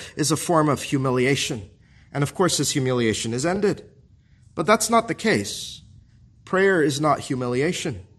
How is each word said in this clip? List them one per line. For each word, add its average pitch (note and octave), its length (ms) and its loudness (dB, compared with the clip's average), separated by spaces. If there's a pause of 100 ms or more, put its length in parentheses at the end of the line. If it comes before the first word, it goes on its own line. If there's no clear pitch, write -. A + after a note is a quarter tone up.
(160)
is D3+ 160 -2
a D3+ 60 2
form D#3 320 2
of B2+ 140 0
humiliation. C3 880 0 (420)
And C#3+ 80 -2
of C#3 140 -2
course, F3+ 220 2
his C#3+ 140 -2
humiliation B2 640 0
is C3 140 -2
ended. G3 360 0 (680)
But E3 120 -4
that's G#3+ 240 2
not A3+ 200 2
the E3 40 -4
case. - 680 -2 (640)
Prayer F#3+ 360 4
is C#3+ 200 0
not D3+ 180 2
humiliation. B2+ 880 -4 (120)